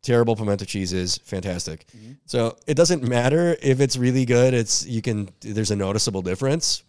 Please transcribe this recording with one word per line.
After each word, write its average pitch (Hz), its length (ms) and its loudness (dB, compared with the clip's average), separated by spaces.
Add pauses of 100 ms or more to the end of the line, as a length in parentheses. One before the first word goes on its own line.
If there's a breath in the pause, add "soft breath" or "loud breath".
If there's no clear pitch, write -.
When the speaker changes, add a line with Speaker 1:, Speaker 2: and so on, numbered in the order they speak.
Speaker 1:
Terrible 117 320 4
pimento 101 300 -2
cheese 95 300 -4
is 90 240 -2
fantastic. 90 680 -8 (120)
Speaker 2:
Mm-hmm. 110 160 -20 (140)
Speaker 1:
So 113 300 -2 (100)
it 117 80 -2
doesn't 165 280 2
matter 135 580 2
if 131 200 2
it's 131 180 2
really 127 260 2
good. 123 300 4
It's, 117 320 -2
you 113 160 -4
can, 104 260 -4 (140)
there's 107 280 -4
a 104 60 0
noticeable 98 460 -2
difference. 135 680 -2